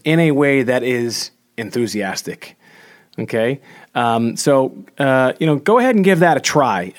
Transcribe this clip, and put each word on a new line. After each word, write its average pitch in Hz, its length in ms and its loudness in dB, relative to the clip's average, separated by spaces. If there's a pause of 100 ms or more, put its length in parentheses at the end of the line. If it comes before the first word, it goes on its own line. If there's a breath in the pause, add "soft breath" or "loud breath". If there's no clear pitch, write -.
in 160 160 2
a 160 100 2
way 139 320 2
that 123 220 -2
is 120 480 -4 (240)
enthusiastic. 104 1000 -8 (640 soft breath)
Okay. 117 420 -2 (360 loud breath)
Um, 117 400 -2
so, 135 480 0 (120)
uh, 131 440 2
you 165 60 0
know, 151 100 2
go 208 240 2
ahead 247 160 2
and 190 80 2
give 185 160 4
that 165 160 4
a 135 40 0
try, 101 580 0